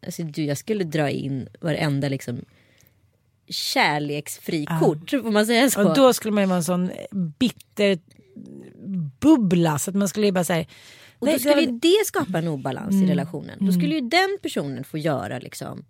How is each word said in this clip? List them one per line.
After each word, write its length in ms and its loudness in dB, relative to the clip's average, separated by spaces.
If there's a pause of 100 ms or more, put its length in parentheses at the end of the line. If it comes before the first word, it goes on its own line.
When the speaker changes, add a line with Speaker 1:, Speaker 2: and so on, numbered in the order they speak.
Speaker 1:
alltså 160 -8
du, 220 -6
jag 140 -2
skulle 260 -4
dra 260 -2
in 380 -6 (120)
varenda 480 -2
liksom 360 -6 (1040)
kärleksfrikort, 1600 -2
Speaker 2:
Ja. 100 0
Speaker 1:
får 80 -4
man 160 2
säga 240 4
så? 180 4
Speaker 2:
Och 80 2
då 160 8
skulle 200 -2
man 100 2
ju 60 2
vara 80 2
en 80 0
sån 260 0 (480)
bitter 600 0 (1200)
bubbla, 580 4
så 120 -6
att 60 -2
man 120 2
skulle 180 0
ju 60 2
bara 120 2
säga 220 -2 (520)
Speaker 1:
Och 80 -2
då 60 2
Speaker 2:
nej, 80 2
Speaker 1:
skulle 140 4
Speaker 2:
det 80 4
Speaker 1:
ju 160 -2
det 280 4
skapa 320 -2
en 100 -2
obalans 440 -4
i 40 2
Speaker 2:
Mm. 120 4
Speaker 1:
relationen. 500 -4
Då 60 -2
Speaker 2:
Mm. 160 4
Speaker 1:
skulle 140 0
ju 60 -2
den 420 2
personen 420 -6
få 140 -8
göra 400 -2
liksom 520 -14